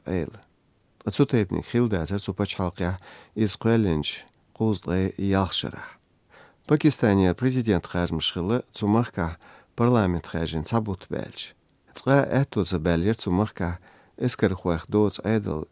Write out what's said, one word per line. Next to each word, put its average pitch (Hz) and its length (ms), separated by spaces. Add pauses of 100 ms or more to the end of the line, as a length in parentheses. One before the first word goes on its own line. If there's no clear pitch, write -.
Эйл. 85 240 (800)
Цутайбник 104 560
хилда 107 400
зар 98 140
цупач 98 360
халкя 92 440 (340)
из 107 240
Куэлинч 104 680 (280)
кузлы 95 640
ялшыра. 95 640 (840)
Пакистанер 104 680
президент 117 540
хажмыш 87 440
хылы 95 400
цумахка 104 680 (360)
парламент 107 520
хажин 80 360
сабут 110 460
бәлч. - 460 (420)
Цға 139 320
әттуцы 101 480
бәлер 85 400
цумахка 92 640 (380)
эскер 117 360
хуах 87 340
доц 104 360
айдал 101 480